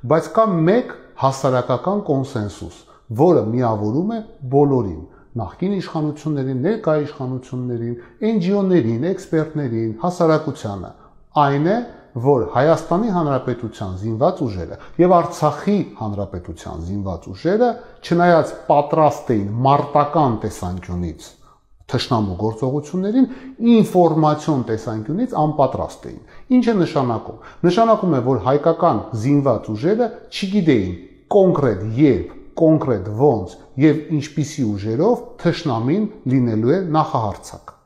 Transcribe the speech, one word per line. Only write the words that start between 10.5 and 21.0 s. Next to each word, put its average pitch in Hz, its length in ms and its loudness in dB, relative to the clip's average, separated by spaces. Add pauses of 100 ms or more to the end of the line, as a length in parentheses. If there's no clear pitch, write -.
Այն 143 320 2
է, 226 40 0 (440)
որ 131 320 2
Հայաստանի 165 640 2
Հանրապետության 120 880 -4
զինված 135 400 0
ուժերը 90 360 -8 (200)
և 180 160 6
Արցախի 160 600 0 (200)
Հանրապետության 92 880 -8
զինված 95 480 -8
ուժերը, 214 360 0 (360)
չնայած 175 520 4 (140)
պատրաստ 143 680 2
էին 101 160 -2 (120)
մարտական 143 800 2
տեսանկյունից 87 840 -8 (640)